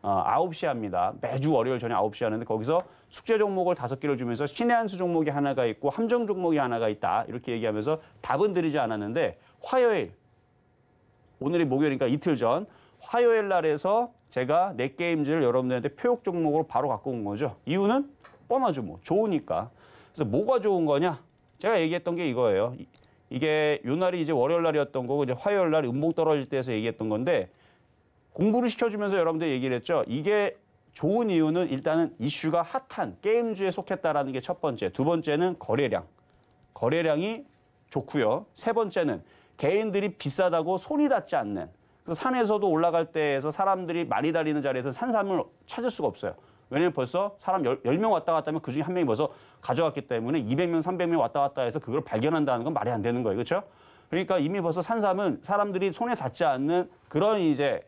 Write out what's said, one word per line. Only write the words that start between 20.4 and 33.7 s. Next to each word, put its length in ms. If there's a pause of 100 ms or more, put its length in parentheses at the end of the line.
좋은 260
거냐? 320 (400)
제가 220
얘기했던 360
게 120
이거예요. 500
이, 80 (420)
이게 560
요 100
날이 280
이제 100
월요일 300
날이었던 440
거고 180
이제 100
화요일 360
날 140
음봉 300
떨어질 340
때에서 240
얘기했던 380
건데, 400 (840)
공부를 380
시켜주면서 480
여러분들 320
얘기를 260
했죠. 300
이게 500 (360)
좋은 360
이유는 400
일단은 500
이슈가 440
핫한 580
게임주에 500